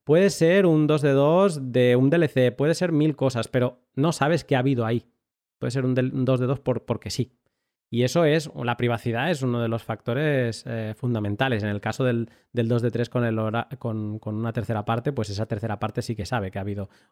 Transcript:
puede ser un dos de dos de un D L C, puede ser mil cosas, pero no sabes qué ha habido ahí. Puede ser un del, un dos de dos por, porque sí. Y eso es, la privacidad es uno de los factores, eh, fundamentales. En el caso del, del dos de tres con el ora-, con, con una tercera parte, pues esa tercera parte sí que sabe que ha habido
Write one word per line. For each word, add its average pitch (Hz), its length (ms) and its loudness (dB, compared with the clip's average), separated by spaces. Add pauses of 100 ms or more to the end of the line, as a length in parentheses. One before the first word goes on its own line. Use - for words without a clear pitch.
puede 180 260 4
ser 175 340 4
un 156 220 4
dos 147 160 2
de 143 80 4
dos 143 640 2
de 123 240 6
un 131 120 6
D 156 100 4
L 160 100 2
C, 127 240 2
puede 147 220 0
ser 175 180 -2
mil 151 240 2
cosas, 127 320 -2
pero 127 320 0 (160)
no 160 160 0
sabes 156 320 0
qué - 100 0
ha 127 60 2
habido 123 260 0
ahí. 117 240 -4 (480)
Puede 123 140 -6
ser 131 120 -2
un 127 120 0
del, 127 160 0
un 131 120 -2
dos 131 140 2
de 127 80 0
dos 131 140 -2
por, 120 240 -4
porque - 260 -6
sí. - 220 -6 (580)
Y 120 140 0
eso 165 200 2
es, 151 300 2
la 120 220 -4
privacidad 120 540 -2
es 139 120 -4
uno 120 180 -2
de 117 60 -2
los 113 160 -4
factores, 123 840 -4
eh, 110 280 -6
fundamentales. 110 680 -2
En 107 60 -2
el 104 100 -4
caso 117 240 -4
del, 117 260 -2 (220)
del 117 160 0
dos 117 140 2
de 117 100 0
tres 117 160 -2
con 120 160 -2
el 110 160 -2
ora-, 110 280 -4 (120)
con, 110 400 -6
con 107 160 -8
una 113 160 -4
tercera 107 320 -4
parte, 117 280 -4
pues 110 160 -6
esa 101 180 -6
tercera 107 340 -6
parte 110 220 -6
sí 117 120 -6
que 101 120 -8
sabe 101 260 -6
que 101 60 -8
ha 95 40 -8
habido 101 280 -8 (220)